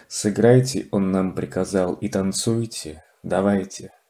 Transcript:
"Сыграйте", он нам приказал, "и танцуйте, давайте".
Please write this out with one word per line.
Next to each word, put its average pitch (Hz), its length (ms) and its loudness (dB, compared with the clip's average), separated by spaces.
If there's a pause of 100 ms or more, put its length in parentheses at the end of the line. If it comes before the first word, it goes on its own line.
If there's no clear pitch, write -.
"Сыграйте", 113 840 2
он 98 200 0
нам 92 240 0
приказал, 92 600 -2
"и 101 120 -8
танцуйте, 98 960 -4 (200)
давайте". 190 680 -2 (180)